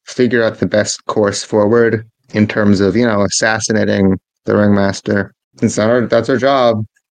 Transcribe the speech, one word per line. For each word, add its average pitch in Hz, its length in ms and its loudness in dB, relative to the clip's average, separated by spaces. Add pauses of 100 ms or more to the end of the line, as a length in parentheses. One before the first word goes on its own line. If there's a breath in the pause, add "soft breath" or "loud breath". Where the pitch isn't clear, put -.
figure 123 380 0
out 110 160 -2
the - 60 -2
best 104 400 -4
course 104 380 -2
forward 113 640 0 (280)
in 107 140 2
terms 101 340 2
of, 95 140 2
you 120 100 2
know, 107 160 0
assassinating 104 960 0 (260)
the 107 120 0
ringmaster. 101 760 0 (260)
Since 113 200 -2
our, 113 280 0
that's 117 220 0
our 135 80 0
job. 120 480 0 (320)